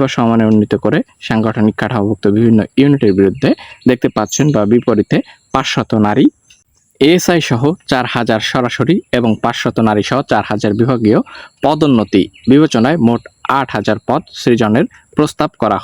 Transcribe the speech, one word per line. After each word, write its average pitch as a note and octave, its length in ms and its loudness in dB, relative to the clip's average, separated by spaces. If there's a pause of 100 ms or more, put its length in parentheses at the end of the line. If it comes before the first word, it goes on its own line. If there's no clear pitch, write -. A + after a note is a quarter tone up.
বা C3+ 140 0
সমানে A2+ 340 2
উন্নীত G#2+ 240 2 (100)
করে B2+ 160 0 (280)
সাংগঠনিক A2 540 0
কাঠামোভুক্ত G#2+ 440 -2 (100)
বিভিন্ন A2+ 240 2 (200)
ইউনিটের C3+ 380 2
বিরুদ্ধে G2+ 320 0 (400)
দেখতে B2+ 260 0
পাচ্ছেন A2 300 -2 (100)
বা G#2+ 60 2 (100)
বিপরীতে A#2 460 0 (340)
পাঁচশত C3 400 -4 (160)
নারী A2+ 180 2 (760)
এএসআই E3+ 480 2
সহ A#2+ 140 -2 (280)
চার B2 220 0
হাজার A2+ 280 0 (100)
সরাসরি B2 440 -2 (220)
এবং A#2 140 0 (120)
পাঁচশত A#2 340 -4 (100)
নারী G#2+ 160 0
সহ C3 160 -2 (120)
চার G#2+ 200 0
হাজার G#2 220 -2
বিভাগীয় A#2 460 0 (420)
পদোন্নতি C#3 640 2 (240)
বিবেচনায় C#3 500 2 (100)
মোট A#2 140 0 (380)
আট C3 120 -4
হাজার G#2 340 -2
পদ C3+ 160 -2 (200)
সৃজনের A#2 440 0 (280)
প্রস্তাব D3+ 360 -2 (100)
করা G#2 240 0